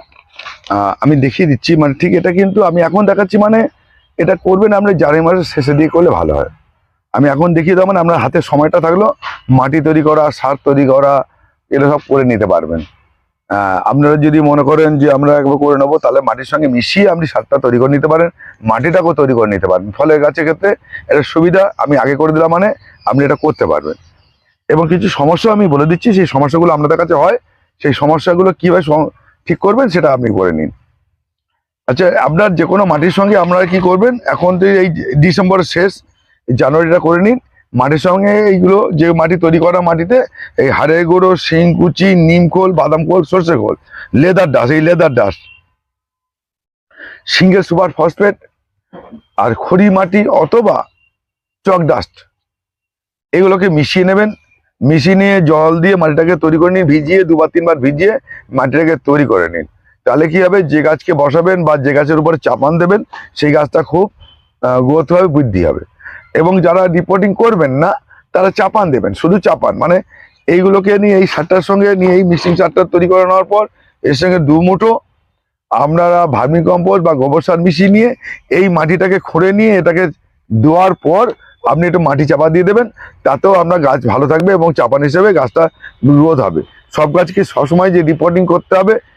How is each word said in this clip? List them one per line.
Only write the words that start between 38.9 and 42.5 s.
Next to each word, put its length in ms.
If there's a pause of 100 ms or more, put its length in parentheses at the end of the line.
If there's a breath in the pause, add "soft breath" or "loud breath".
যে 220
মাটি 240
তৈরি 220
করা 220
মাটিতে 360 (400 loud breath)
এই 120
হাড়ের 360
গুঁড়ো, 300
শিংকুচি, 800
নিমখোল, 580